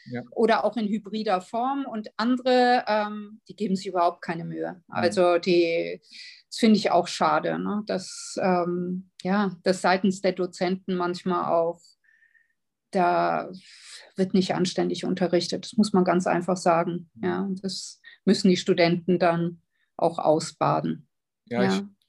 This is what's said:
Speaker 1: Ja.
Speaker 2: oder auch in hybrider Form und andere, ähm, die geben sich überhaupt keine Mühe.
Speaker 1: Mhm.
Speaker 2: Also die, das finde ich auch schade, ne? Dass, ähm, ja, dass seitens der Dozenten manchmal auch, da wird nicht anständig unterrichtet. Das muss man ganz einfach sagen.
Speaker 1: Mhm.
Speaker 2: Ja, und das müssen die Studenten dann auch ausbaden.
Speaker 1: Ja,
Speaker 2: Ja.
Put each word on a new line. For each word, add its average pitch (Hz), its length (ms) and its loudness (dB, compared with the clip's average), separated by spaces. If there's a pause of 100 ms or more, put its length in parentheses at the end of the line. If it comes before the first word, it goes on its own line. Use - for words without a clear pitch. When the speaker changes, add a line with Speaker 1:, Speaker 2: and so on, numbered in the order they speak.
Speaker 1:
Ja. 240 160 -8 (100)
Speaker 2:
oder 220 320 0
auch 208 120 -4
in 214 120 -2
hybrider 208 520 -4
Form 262 440 -6
und 220 320 -10
andere, 247 720 2
ähm, 208 600 -4
die 190 80 -18
geben 190 200 0
sich 185 100 -4
überhaupt 180 360 0
keine 170 220 -6
Mühe. 165 440 -8
Speaker 1:
Mhm. - 60 -12
Speaker 2:
Also 180 440 2
die, 170 600 0 (480)
das - 100 -12
finde 220 200 6
ich 185 120 0
auch 175 180 4
schade, 160 500 0
ne? 196 280 -4
Dass, - 560 -8
ähm, 180 680 -2 (120)
ja, 190 400 0
dass 185 200 0
seitens 190 400 2
der 180 100 0
Dozenten 180 640 -4
manchmal 175 560 -4
auch, 170 280 -2 (1120)
da 170 580 2 (680)
wird 185 180 0
nicht 185 200 2
anständig 180 500 -2
unterrichtet. 180 600 0
Das - 120 -18
muss 214 160 4
man 185 120 6
ganz 180 220 2
einfach 175 300 0
sagen. 170 580 0
Speaker 1:
Mhm. 220 100 -8
Speaker 2:
Ja, 180 180 -2
und 190 200 -6
das - 380 -10 (240)
müssen 190 240 4
die 180 80 6
Studenten 170 640 2
dann 170 440 0 (340)
auch 165 220 0
ausbaden. 156 920 0 (380)
Speaker 1:
Ja, - 160 -2
Speaker 2:
Ja. 190 260 0 (200)